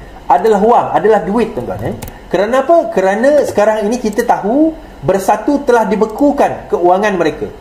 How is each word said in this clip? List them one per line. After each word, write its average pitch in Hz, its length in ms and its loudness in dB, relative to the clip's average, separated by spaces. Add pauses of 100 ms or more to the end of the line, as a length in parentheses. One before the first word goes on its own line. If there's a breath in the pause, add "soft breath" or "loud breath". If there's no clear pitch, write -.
(300 loud breath)
adalah 196 320 2
wang, 220 320 4
adalah 190 320 2
duit, 214 320 -2
tuan-tuan, 110 320 -8
eh. 190 60 -8 (340 loud breath)
Kerana 220 320 0
apa? 330 320 2
Kerana 220 480 2
sekarang 214 480 0
ini 247 80 -2
kita 226 260 -4
tahu 233 480 0 (320 loud breath)
Bersatu 214 640 0
telah 233 160 4
dibekukan 214 880 -2
keuangan 196 480 2
mereka. 156 300 -4 (120)